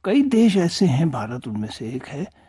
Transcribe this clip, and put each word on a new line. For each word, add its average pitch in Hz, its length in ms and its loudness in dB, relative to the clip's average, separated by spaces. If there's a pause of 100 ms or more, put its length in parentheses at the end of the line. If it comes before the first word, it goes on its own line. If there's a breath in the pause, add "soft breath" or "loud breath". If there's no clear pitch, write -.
कई 240 180 2
देश 226 360 4
ऐसे 175 280 2
हैं, 147 260 2
भारत 120 360 -8
उनमें 107 200 -6
से 110 220 -12
एक 127 160 -10
है, 147 220 -10 (220 soft breath)